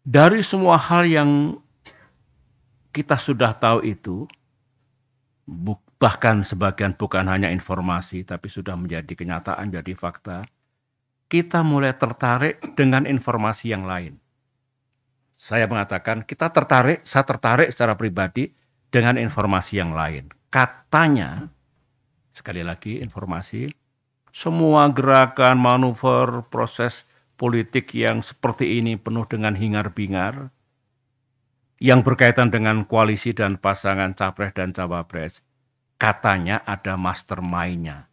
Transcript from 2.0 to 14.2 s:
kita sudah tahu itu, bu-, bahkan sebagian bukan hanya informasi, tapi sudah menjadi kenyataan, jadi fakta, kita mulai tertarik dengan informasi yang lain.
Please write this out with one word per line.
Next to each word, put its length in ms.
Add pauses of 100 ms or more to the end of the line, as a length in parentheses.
kita 320
sudah 320
tahu 320
itu, 400 (1200)
bu-, 400 (160)
bahkan 400
sebagian 560
bukan 320
hanya 240
informasi, 720
tapi 240
sudah 240
menjadi 400
kenyataan, 560
jadi 240
fakta, 560 (800)
kita 320
mulai 320
tertarik 640 (160)
dengan 320
informasi 720
yang 80
lain. 320 (1200)